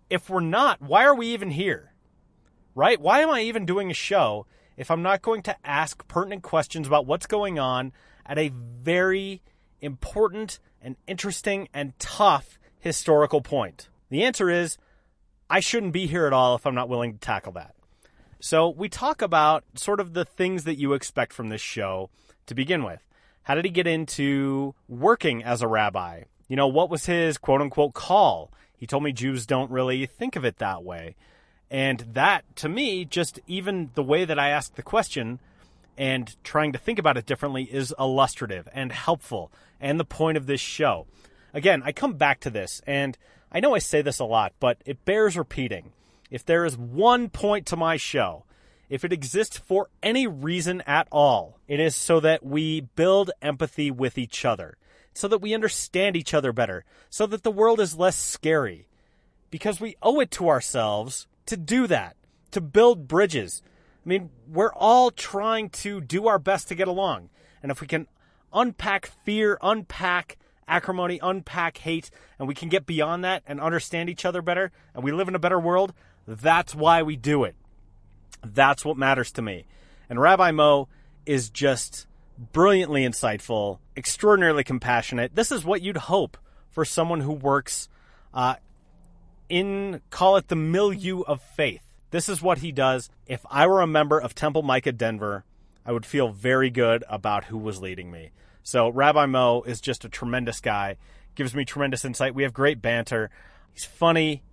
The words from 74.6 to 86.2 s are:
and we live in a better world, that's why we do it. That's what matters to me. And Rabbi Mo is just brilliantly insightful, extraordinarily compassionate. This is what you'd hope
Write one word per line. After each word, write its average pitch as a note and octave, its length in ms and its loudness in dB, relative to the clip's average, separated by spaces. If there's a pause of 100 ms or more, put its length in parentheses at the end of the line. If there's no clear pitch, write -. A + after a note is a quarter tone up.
and B2+ 80 -10
we C#3 80 0
live F3 160 -2
in F#3 80 -6
a F3 60 -2
better F3 180 2
world, F3+ 340 2 (320)
that's D3+ 480 2
why D#3+ 300 6
we D#3 140 -4
do C3+ 260 2
it. F#2+ 140 -2 (880)
That's C3+ 400 4
what D3 140 -4
matters C3+ 340 2
to B2 100 -6
me. F#2+ 240 -8 (420)
And A#2+ 120 -4
Rabbi F3 320 6
Mo D3 360 4 (360)
is B2+ 260 -2
just - 560 -2 (460)
brilliantly F3 500 4
insightful, G#2+ 760 -2 (180)
extraordinarily E3+ 640 4
compassionate. B2 720 -2
This A3 160 0
is G3+ 140 -4
what F3+ 180 -2
you'd F#3 140 -6
hope D#3+ 400 -2 (340)